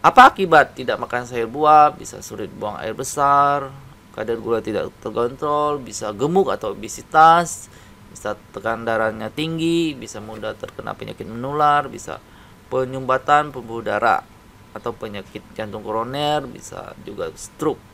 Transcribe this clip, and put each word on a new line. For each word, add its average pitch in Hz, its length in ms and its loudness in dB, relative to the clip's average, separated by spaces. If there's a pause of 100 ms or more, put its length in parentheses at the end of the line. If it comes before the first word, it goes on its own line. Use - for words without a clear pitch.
Apa 254 320 8
akibat 165 400 4
tidak 120 240 -4
makan 123 320 -6
sayur 117 160 -2
buah? 151 480 6
Bisa - 240 -16
sulit 104 320 -10
buang - 300 -8
air 107 160 -6
besar, 143 720 2 (460)
kadar 110 180 -4
gula 113 240 -2
tidak 101 400 -4
terkontrol, 143 800 -2
bisa 113 320 -10
gemuk 147 400 2
atau 95 240 -4
obesitas, 160 960 2 (400)
bisa - 240 -8 (160)
tekanan 113 320 -4
darahnya 110 480 -2
tinggi, 165 640 -2
bisa 113 240 -14
mudah 107 340 -10
terkena - 400 -10
penyakit 107 320 -12
menular, 143 600 0
bisa - 320 -12 (480)
penyumbatan 131 880 0
pembuluh 113 280 -10
darah 104 400 2 (480)
atau 110 240 -8
penyakit 107 480 -12 (120)
jantung 107 280 -10
koroner, 139 640 -2
bisa - 560 -14
juga 82 320 -8
stroke. - 460 -6 (120)